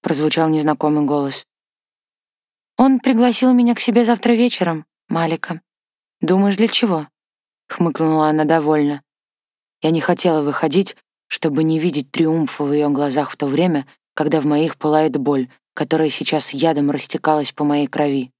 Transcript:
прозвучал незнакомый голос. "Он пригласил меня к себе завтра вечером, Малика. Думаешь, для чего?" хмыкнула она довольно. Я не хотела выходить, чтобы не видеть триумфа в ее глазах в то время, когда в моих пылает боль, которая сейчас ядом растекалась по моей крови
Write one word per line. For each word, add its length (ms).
прозвучал 480
незнакомый 560
голос. 420
"Он 240
пригласил 520
меня 220
к 60
себе 240
завтра 280
вечером, 520
Малика. 520
Думаешь, 360
для 120
чего?" 400
хмыкнула 600
она 160
довольно. 580
Я 80
не 100
хотела 420
выходить, 540
чтобы 380
не 140
видеть 320
триумфа 540
в 80
ее 180
глазах 400
в 60
то 100
время, 400
когда 260
в 60
моих 300
пылает 400
боль, 320
которая 360
сейчас 400
ядом 400
растекалась 600
по 120
моей 240
крови 520